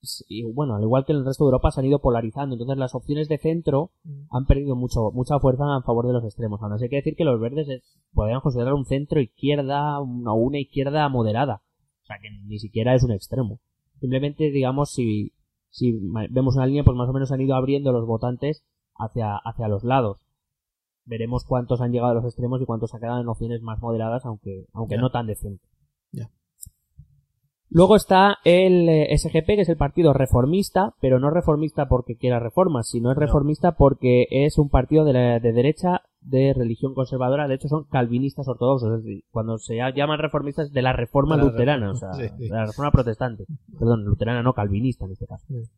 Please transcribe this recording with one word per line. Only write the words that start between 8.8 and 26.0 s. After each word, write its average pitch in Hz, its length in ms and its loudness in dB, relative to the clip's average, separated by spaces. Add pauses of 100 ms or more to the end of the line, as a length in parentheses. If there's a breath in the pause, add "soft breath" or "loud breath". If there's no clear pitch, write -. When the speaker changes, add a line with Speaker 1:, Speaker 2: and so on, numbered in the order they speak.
Speaker 1:
centro 143 360 -2
izquierda, 143 800 -2
una, 120 340 -6
una 127 240 2
izquierda 139 500 -2
moderada. 117 540 0 (400)
O - 40 -20
sea, 104 140 -14
que 101 80 -20 (180)
ni 104 120 -12
siquiera 110 360 0
es 123 80 6
un 123 100 2
extremo. 113 480 -6 (400)
Simplemente, 143 500 -2
digamos, 139 420 0
si, 107 400 -2 (380)
si 123 240 0
ma-, 104 360 -6
vemos 131 260 2
una 131 100 2
línea, 139 180 0
pues 131 140 6
más 123 100 -2
o 131 60 -2
menos 135 180 -2
han 131 80 -2
ido 135 140 0
abriendo 135 380 0
los 117 140 0
votantes 123 560 -4 (360)
hacia, 107 380 -4
hacia - 320 -6
los 101 160 -2
lados. 120 360 0 (840)
Veremos 117 380 -6
cuántos 123 380 -2
han 120 100 -2
llegado 120 200 0
a - 20 2
los 117 100 0
extremos 123 380 -4
y 123 40 -4
cuántos 113 240 -4
se 117 60 -16
han 107 60 -14
quedado 120 180 -4
en 120 80 -6
opciones 117 340 -6
más 113 180 -8
moderadas, 117 460 -4
aunque, 98 460 -12
aunque 110 240 -6
Speaker 2:
Ya. 117 60 0
Speaker 1:
no 127 80 0
tan 120 160 -6
de 104 80 -6
centro. 101 340 -14 (440)